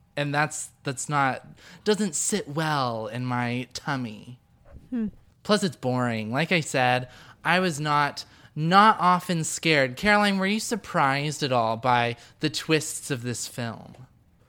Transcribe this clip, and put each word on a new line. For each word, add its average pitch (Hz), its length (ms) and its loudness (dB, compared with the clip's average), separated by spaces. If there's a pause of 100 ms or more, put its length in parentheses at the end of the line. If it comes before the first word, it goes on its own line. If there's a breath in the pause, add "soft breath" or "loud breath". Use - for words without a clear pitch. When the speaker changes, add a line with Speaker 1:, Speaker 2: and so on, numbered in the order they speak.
(160)
Speaker 1:
And 143 180 -4
that's, 147 360 -2 (140)
that's 135 260 -6
not, 135 380 0 (360 loud breath)
doesn't 202 320 0
sit - 340 -2
well 139 580 -2
in 123 180 -6
my 123 480 -2
tummy. 123 640 -8 (500)
Speaker 2:
Hmm. 226 180 -4 (360)
Speaker 1:
Plus, 208 200 2
it's 156 140 -2
boring. 120 540 -2
Like 156 200 0
I 175 80 2
said, 127 480 0 (360 loud breath)
I 170 160 2
was 175 200 -2
not, 147 460 0 (300 soft breath)
not 190 440 6
often 175 440 2
scared. 139 520 0
Caroline, 208 420 2
were 190 80 0
you 208 140 0
surprised 147 840 0
at 131 80 0
all 113 260 2
by 120 400 2 (240 loud breath)
the 156 80 0
twists - 600 -2
of 123 140 -4
this 120 240 -6
film? - 480 -10 (540)